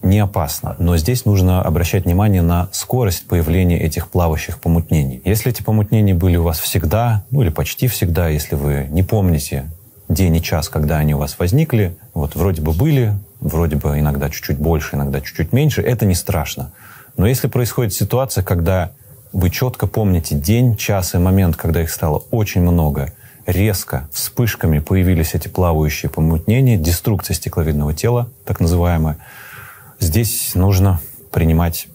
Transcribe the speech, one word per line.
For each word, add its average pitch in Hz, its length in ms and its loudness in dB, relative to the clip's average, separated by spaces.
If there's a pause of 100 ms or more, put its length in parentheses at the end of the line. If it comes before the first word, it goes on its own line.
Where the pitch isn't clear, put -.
не 95 160 4
опасна, 92 580 -2
но 85 200 2
здесь 120 280 0
нужно 95 380 4
обращать 85 420 0
внимание 92 380 2
на 87 280 2
скорость - 560 -2
появления 87 520 2
этих 82 280 -2
плавающих 85 520 -2
помутнений. 80 680 0
Если 107 260 0
эти 107 120 -6
помутнения 107 500 2
были 87 220 4
у 85 80 2
вас 82 160 0
всегда, 104 720 0
ну 139 100 2
или 90 80 2
почти - 380 -2
всегда, 85 400 0
если 76 280 -2
вы 71 360 -2
не 82 100 0
помните 82 680 0 (380)
день 87 260 2
и 80 80 0
час, 80 260 -2
когда 78 280 0
они 76 180 2
у - 20 -2
вас 73 220 -4
возникли, 104 580 0 (160)
вот 73 220 -4
вроде 87 260 0
бы 80 100 0
были, 117 460 2 (220)
вроде 80 380 0
бы 73 220 0
иногда 71 300 0
чуть-чуть - 300 -6
больше, 76 360 0
иногда 69 260 -2
чуть-чуть - 320 -6
меньше, 143 280 2
это 113 240 0
не 95 80 4
страшно. - 580 -4 (460)
Но 90 80 2
если 127 220 0
происходит 117 460 -2
ситуация, 120 500 -2
когда 90 480 0 (420)
вы 90 160 2
чётко 123 380 -4
помните 92 480 0
день, 107 420 2
час 95 380 -2
и - 20 2
момент, 92 380 4
когда 85 260 0
их 80 80 -2
стало - 300 -2 (100)
очень 107 320 0
много, 78 500 2 (340)
резко 92 680 -2
вспышками - 680 0
появились 90 560 2
эти 78 120 -4
плавающие 80 600 0
помутнения, 107 680 2
деструкция 85 580 0
стекловидного 73 580 -2
тела, 120 360 -2 (160)
так - 140 -4
называемая, 85 580 2 (840)
здесь 107 560 -2
нужно 95 440 2 (320)
принимать 82 640 0